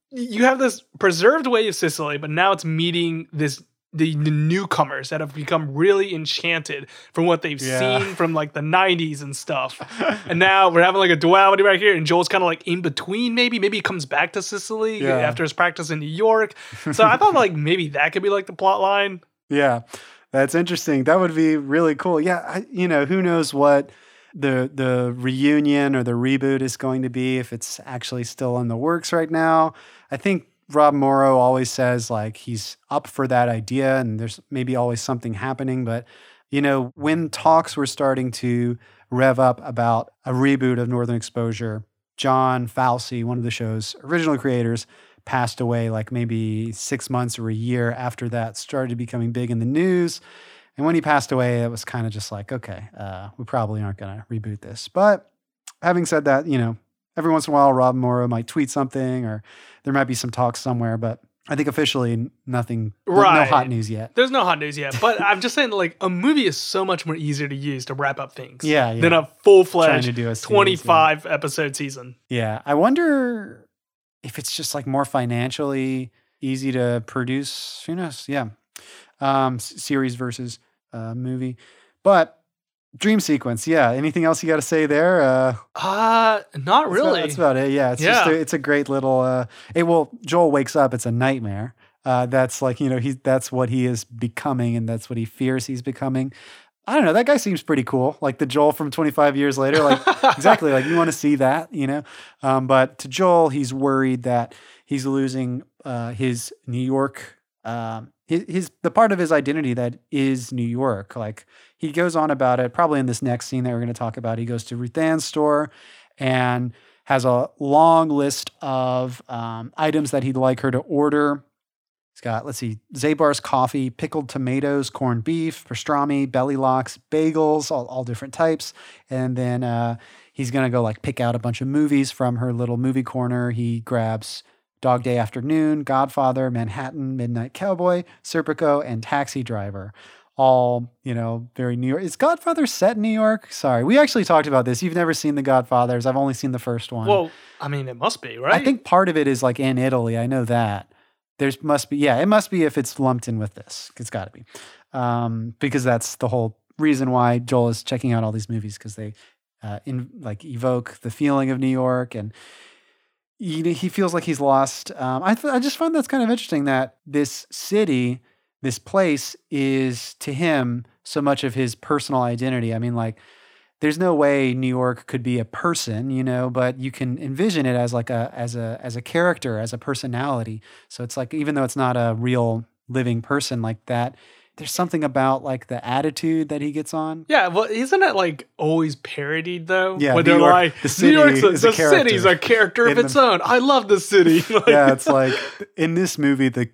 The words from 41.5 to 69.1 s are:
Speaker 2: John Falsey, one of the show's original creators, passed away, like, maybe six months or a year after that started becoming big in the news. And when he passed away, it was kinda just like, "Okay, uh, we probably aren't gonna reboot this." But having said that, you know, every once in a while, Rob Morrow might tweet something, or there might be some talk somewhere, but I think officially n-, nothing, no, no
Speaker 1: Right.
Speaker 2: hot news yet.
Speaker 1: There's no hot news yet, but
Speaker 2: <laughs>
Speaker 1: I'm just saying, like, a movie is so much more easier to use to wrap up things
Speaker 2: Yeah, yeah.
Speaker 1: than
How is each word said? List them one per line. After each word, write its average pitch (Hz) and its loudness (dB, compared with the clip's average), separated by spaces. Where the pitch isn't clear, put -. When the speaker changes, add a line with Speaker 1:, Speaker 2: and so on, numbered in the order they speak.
Speaker 2:
John 131 2
Falsey, 123 -2
one 123 -4
of 120 -4
the 120 -4
show's 110 -6
original 156 0
creators, 117 -2
passed 123 -2
away, 117 -2
like, 110 -6
maybe 113 -4
six - -8
months 123 -4
or 113 -6
a 110 -4
year 117 -2
after 123 -6
that 113 -6
started 131 -4
becoming 117 -4
big 123 -4
in 117 -2
the 117 0
news. 170 0
And 143 -2
when 165 2
he 160 2
passed 147 2
away, 123 2
it 117 -2
was 113 -10
kinda 117 -6
just 104 -10
like, 101 -10
"Okay, 104 -12
uh, 98 -12
we 127 -14
probably 107 -4
aren't 98 -6
gonna 104 -14
reboot 107 -8
this." - -16
But 196 2
having 175 2
said 151 0
that, 143 4
you 143 0
know, 117 -2
every 165 2
once 156 2
in 151 -4
a 147 2
while, 139 6
Rob 127 4
Morrow 123 0
might 117 -4
tweet 143 -2
something, 131 -4
or 107 -6
there 139 -4
might 139 2
be 127 -2
some 120 -6
talk 120 -2
somewhere, 117 -2
but 113 -6
I 147 -4
think 143 0
officially 135 0
n-, 117 -4
nothing, 117 -4
no, 175 0
no 202 8
Speaker 1:
Right. 156 6
Speaker 2:
hot 131 4
news 113 -4
yet. 110 -8
Speaker 1:
There's 254 2
no 262 0
hot 170 0
news 147 -6
yet, 139 -6
but 220 2
Speaker 2:
<laughs> - -
Speaker 1:
I'm 202 2
just 240 -2
saying, 269 0
like, 185 -2
a 190 -2
movie 247 2
is 160 -2
so - -4
much 180 -2
more 160 -4
easier 147 -4
to 139 -8
use 139 -6
to 135 -8
wrap 139 -2
up 135 -12
things 131 -16
Speaker 2:
Yeah, 147 4
yeah. 117 -4
Speaker 1:
than 170 6